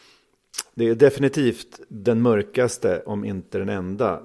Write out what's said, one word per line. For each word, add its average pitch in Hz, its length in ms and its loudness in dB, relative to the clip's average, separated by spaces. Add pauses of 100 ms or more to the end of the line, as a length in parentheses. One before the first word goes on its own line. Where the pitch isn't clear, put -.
(760)
Det 113 140 0
är 117 60 2
definitivt 135 920 2
den 113 340 0
mörkaste, 110 840 0
om 104 180 -6
inte 98 340 -8
den 98 100 -4
enda 95 560 -4